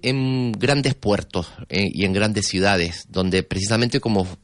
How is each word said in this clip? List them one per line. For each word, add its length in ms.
en 480
grandes 420
puertos, 540
eh, 220
y 140
en 80
grandes 320
ciudades, 640
donde 320
precisamente 580
como 280